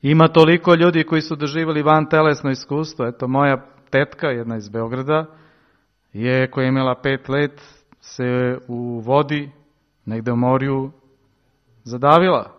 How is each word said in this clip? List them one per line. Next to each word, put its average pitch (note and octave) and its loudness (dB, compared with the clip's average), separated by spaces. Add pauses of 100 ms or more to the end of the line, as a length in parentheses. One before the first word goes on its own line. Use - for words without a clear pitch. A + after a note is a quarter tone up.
Ima D#3+ 6
toliko E3 6
ljudi E3 2
koji D#3 -2
su D#3 -8
doživjeli D3+ -4
vantelesno D3+ 2
iskustvo. C#3+ -6
Eto, B2 -6
moja C3+ 0 (240)
tetka, C#3 -2
jedna A#2 -6
iz G#2 -12
Beograda, B2+ -4 (840)
je, B2+ -2
koja C3+ -4
je B2+ 0
imala C3 0
pet C3+ -4
let, C#3+ -4 (380)
se B2 -4 (100)
u A#2+ -8
vodi, C#3+ -2 (540)
negde A2+ -6
u A#2+ 0
morju, C3+ -2 (920)
zadavila. C#3+ 2